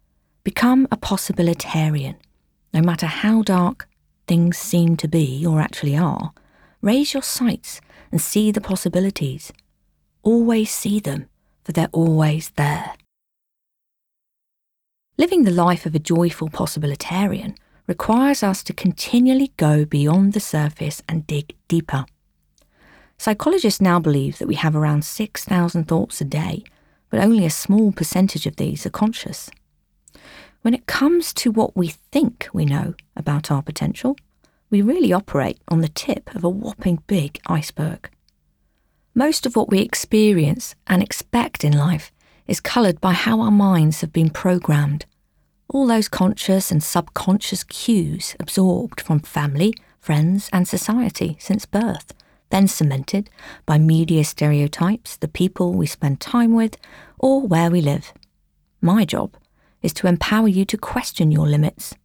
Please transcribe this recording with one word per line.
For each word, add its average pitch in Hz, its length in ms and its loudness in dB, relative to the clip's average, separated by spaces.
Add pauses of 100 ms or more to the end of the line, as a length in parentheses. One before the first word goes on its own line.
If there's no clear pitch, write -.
(420)
"Become 254 480 2
a 214 60 -2
possibilitarian. 156 1200 -2 (580)
No 160 60 2
matter 170 260 0
how 214 360 0
dark 180 460 0 (380)
things 170 320 2
seem 170 380 2
to 160 100 -6
be 151 400 -2
or 156 140 2
actually 143 360 -2
are, 160 360 -2 (500)
raise 262 320 2
your 269 80 -4
sights - 580 -4 (300)
and 156 100 -2
see 214 300 0
the 208 100 -2
possibilities. 185 920 -4 (720)
Always 226 480 2
see - 260 -2
them, 185 300 -6 (340)
for - 80 -8
they're 160 220 0
always 156 640 2
there." 147 380 -4 (2250)
Living 349 280 4
the 190 80 4
life 175 340 2
of 160 80 -2
a 160 60 0
joyful 165 480 0
possibilitarian 175 1080 -4 (320)
requires 254 540 0
us 190 220 -2
to - 80 -8
continually 262 840 2
go 151 280 2
beyond 151 480 2
the 208 80 -2
surface 151 680 -4
and 160 160 -4
dig 147 300 -6 (140)
deeper. 160 360 -2 (1120)
Psychologists 247 640 0
now 180 200 4
believe 143 380 0
that - 100 -6
we - 80 -2
have 156 180 0
around 151 300 0
six - 400 -8
thousand 175 400 0
thoughts 165 360 -2
a 151 40 -4
day, 151 400 -6 (460)
but - 100 0
only 208 260 4
a 160 40 0
small 202 420 2
percentage 185 520 0
of 151 120 -6
these 151 280 -4
are - 60 -6
conscious. - 600 -4 (1120)
When 233 120 2
it - 120 -6
comes 330 480 0
to - 180 0
what 220 240 0
we 175 140 0 (200)
think - 420 0
we 160 120 0
know 143 300 -2 (200)
about 151 380 -4
our 139 100 0
potential, 165 540 -4 (520)
we 202 140 2
really 254 300 2
operate 139 560 -2
on 165 120 2
the 160 80 0
tip - 460 -6
of 180 80 -6
a 175 60 0
whopping 190 580 -4
big 156 400 -2
iceberg. - 640 -4 (1040)
Most 294 320 0
of 247 80 -4
what - 160 2
we 196 80 4
experience 208 960 2 (140)
and 185 160 2
expect - 580 -4
in 147 100 2
life 151 380 0 (380)
is - 100 -4
coloured 214 420 0
by 185 120 2
how 220 280 0
our 220 120 2
minds 185 480 4
have 151 120 -6
been 160 160 2
programmed. 151 800 0 (640)
All 269 200 0
those 220 200 2
conscious 190 600 0
and 151 100 2
subconscious - 840 -2
cues 170 720 -2
absorbed 190 640 0
from 151 180 0
family, 147 560 -2 (240)
friends, 165 540 0
and 180 160 2
society 190 720 -2
since - 260 -4
birth, 202 460 -4 (380)
then 196 180 4
cemented 147 600 -2 (380)
by 151 100 4
media 160 460 4
stereotypes, 151 920 0
the - 100 -6
people 180 480 -2
we 175 140 0
spend 139 320 -4
time 233 340 2
with, 226 220 0 (420)
or 269 260 2
where 170 240 2
we 175 120 2
live. 143 320 -2 (680)
My 190 240 2
job - 320 -4 (460)
is 160 120 -2
to - 120 -4
empower 208 400 2
you 190 200 2
to 208 120 -4
question - 540 -2
your 151 160 2
limits 147 460 -2 (100)